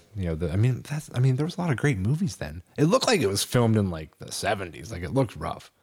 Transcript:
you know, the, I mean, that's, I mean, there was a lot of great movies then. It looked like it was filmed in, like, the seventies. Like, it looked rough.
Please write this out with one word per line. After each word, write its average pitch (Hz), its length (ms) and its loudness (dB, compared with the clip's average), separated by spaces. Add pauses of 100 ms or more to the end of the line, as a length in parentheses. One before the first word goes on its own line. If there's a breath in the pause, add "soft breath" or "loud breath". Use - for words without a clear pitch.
(160)
you 98 80 -4
know, 82 100 0
the, 80 160 -2
I 87 60 -2
mean, 117 320 2
that's, 151 260 -6
I 123 40 -2
mean, 131 180 4
there 147 80 -2
was 165 140 -6
a - 20 -4
lot 175 100 0
of 120 60 0
great 139 220 0
movies 139 380 0
then. 78 260 -10 (160)
It 143 60 4
looked 233 220 4
like 226 140 4
it 107 60 2
was 98 180 0
filmed 113 320 4
in, 98 140 4
like, 80 280 -10
the - 140 -14
seventies. 98 580 -4
Like, 87 120 -8
it 85 100 -6
looked 127 240 2
rough. - 340 -8 (120)